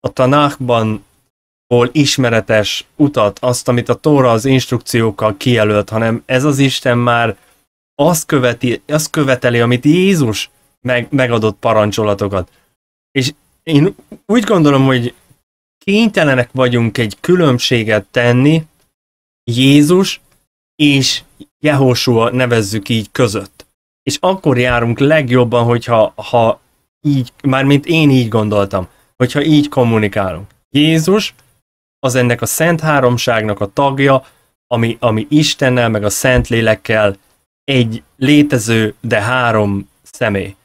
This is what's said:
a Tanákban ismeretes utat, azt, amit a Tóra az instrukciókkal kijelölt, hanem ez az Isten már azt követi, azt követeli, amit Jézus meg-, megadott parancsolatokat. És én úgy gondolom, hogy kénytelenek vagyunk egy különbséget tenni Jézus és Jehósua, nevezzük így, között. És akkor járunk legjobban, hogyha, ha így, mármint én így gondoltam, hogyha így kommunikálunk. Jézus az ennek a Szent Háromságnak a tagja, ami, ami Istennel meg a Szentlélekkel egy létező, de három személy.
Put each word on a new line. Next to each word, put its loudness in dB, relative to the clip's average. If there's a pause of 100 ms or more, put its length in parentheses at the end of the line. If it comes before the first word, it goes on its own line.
a -6
Tanákban 0 (880)
ismeretes 0 (100)
utat, 0
azt, -4
amit -2
a 2
Tóra 2
az 0
instrukciókkal -2
kijelölt, 0
hanem -4
ez -2
az 0
Isten 0
már 0 (580)
azt 0
követi, -2
azt -4
követeli, 0
amit 0
Jézus 0 (300)
meg-, -4
megadott 0
parancsolatokat. -2 (600)
És -4 (300)
én 0 (320)
úgy 0
gondolom, 2
hogy 0 (680)
kénytelenek 0
vagyunk 0
egy -4
különbséget 0
tenni 2 (760)
Jézus 2 (560)
és 0 (360)
Jehósua, 0
nevezzük -2
így, -4
között. -4 (360)
És -6
akkor 0
járunk 0
legjobban, 2
hogyha, 0
ha -2 (400)
így, -2 (100)
mármint 0
én 2
így 2
gondoltam, -2 (280)
hogyha -2
így 2
kommunikálunk. -2 (200)
Jézus 0 (640)
az -4
ennek 0
a -6
Szent -2
Háromságnak 0
a -6
tagja, 0 (400)
ami, -2
ami 0
Istennel 0
meg -2
a 0
Szentlélekkel 0 (480)
egy -2 (140)
létező, 2
de -2
három -2 (120)
személy. -6